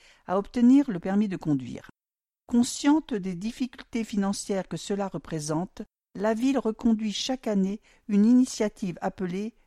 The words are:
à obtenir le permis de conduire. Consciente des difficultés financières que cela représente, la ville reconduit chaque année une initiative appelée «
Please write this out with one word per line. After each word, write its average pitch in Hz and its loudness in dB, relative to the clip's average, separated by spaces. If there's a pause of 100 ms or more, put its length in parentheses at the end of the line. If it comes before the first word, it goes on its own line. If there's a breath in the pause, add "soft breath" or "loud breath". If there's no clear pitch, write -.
(280 soft breath)
à 185 0
obtenir 254 4
le 180 -4
permis 202 0
de 185 -6
conduire. 131 -4 (580)
Consciente 277 2
des 185 -6
difficultés 226 -6
financières 196 -4
que 165 -8
cela 196 -4
représente, 160 -6 (320)
la 214 0
ville 262 0
reconduit 220 0
chaque - -6
année 196 0 (260 soft breath)
une 202 4
initiative 226 2
appelée « 196 -6 (120)